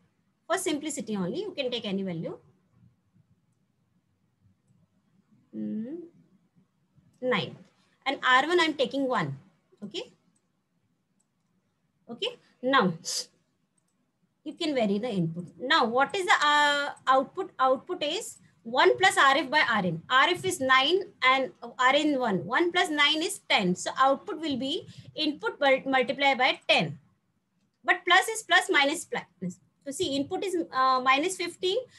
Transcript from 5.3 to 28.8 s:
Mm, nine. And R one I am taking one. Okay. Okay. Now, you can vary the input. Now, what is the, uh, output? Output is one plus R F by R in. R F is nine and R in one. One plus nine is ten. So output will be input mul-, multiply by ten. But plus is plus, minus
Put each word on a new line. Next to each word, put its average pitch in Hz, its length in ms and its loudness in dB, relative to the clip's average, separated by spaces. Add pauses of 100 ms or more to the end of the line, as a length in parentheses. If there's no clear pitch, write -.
Mm, 220 420 -8 (1200)
nine. 220 340 -2 (500)
And 277 180 -2
R 254 240 4
one 349 120 2
I 320 60 4
am 311 100 -2
taking 262 320 -2
one. 175 300 -2 (460)
Okay. 392 300 -12 (2000)
Okay. 381 300 -8 (220)
Now, 247 320 2 (1500)
you 302 100 -12
can 320 200 -4
vary 214 240 0
the 240 120 -4
input. 175 360 -4 (140)
Now, 269 260 2
what 254 300 0
is 381 100 -2
the, 403 80 2 (100)
uh, 294 460 2 (160)
output? 277 540 0
Output 269 420 0
is 330 360 -6 (260)
one 277 340 4
plus 381 200 4
R 277 200 6
F 269 140 -2
by 302 180 2
R 208 160 0
in. 165 240 -4
R 277 200 4
F 359 140 -2
is 370 160 -4
nine 262 440 2 (200)
and 262 280 2 (260)
R 254 180 4
in 294 240 2
one. 202 260 0
One 302 260 0
plus 359 180 0
nine 302 320 4
is 392 260 -4
ten. 196 280 2
So - 240 -6
output 277 400 2
will 294 180 -4
be 269 300 -6 (260)
input 311 460 -6
mul-, 269 260 2
multiply 269 480 0
by 269 340 0
ten. 196 300 0 (840)
But 359 220 0
plus 359 220 4
is 440 140 -6
plus, 381 280 2
minus 285 360 0